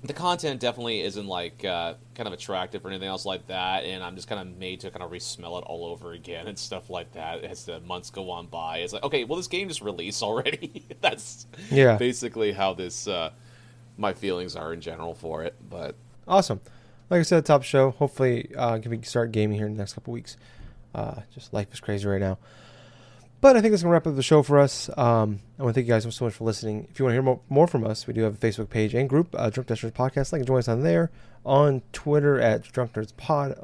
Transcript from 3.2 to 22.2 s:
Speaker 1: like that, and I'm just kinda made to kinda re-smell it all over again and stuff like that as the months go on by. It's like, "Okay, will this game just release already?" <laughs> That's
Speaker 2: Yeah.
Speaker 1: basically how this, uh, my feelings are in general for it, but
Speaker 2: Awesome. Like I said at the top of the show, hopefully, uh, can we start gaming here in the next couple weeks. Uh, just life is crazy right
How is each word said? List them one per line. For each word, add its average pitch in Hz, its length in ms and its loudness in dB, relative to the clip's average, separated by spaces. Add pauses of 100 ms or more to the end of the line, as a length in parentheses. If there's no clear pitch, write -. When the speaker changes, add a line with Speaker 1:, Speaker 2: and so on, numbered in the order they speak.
Speaker 1:
like 95 240 -8
that, 92 340 -4
and 92 220 -8
I'm 90 100 -12
just 92 140 -16
kinda 98 160 -8
made 92 360 -12
to 95 100 -12
kinda 87 160 -12
re-smell 85 520 -12
it - 40 -10
all 85 240 -10
over 85 260 -12
again 85 340 -14
and 101 100 -12
stuff - 340 -12
like 87 240 -10
that 82 280 -10
as 82 220 -14
the 82 160 -12
months 90 300 -12
go 95 200 -10
on 87 160 -10
by. 82 320 -8
It's 87 140 -6
like, 107 100 -8
"Okay, 135 220 -2
will 143 120 -6
this 180 120 -10
game 190 180 -6
just 156 140 -10
release 98 420 -6
already?" 113 720 -4
<laughs> - 80 -16
That's - 460 -4 (240)
Speaker 2:
Yeah. 131 260 8
Speaker 1:
basically 113 560 0
how 95 220 0
this, 90 340 -8
uh, 85 220 -2 (680)
my 101 160 -2
feelings 90 420 -4
are 82 180 -8
in 82 80 -10
general 82 340 -10
for 80 280 -8
it, - 140 -8 (120)
but - 280 -10 (320)
Speaker 2:
Awesome. 180 320 2 (500)
Like 180 100 4
I - 20 2
said 170 160 4
at 156 60 2
the - 40 -8
top 147 80 8
of 131 60 4
the - 60 -10
show, 135 240 6
hopefully, 131 640 0
uh, 117 220 0
can 113 140 -8
we 117 100 -6
start 117 300 0
gaming 107 260 2
here 107 80 -2
in 107 60 -4
the 110 60 -6
next 101 160 -8
couple - 180 -12
weeks. - 240 -12 (580)
Uh, - 280 -6 (120)
just - 180 -16
life 104 200 -4
is - 80 -16
crazy 101 260 -4
right 98 140 0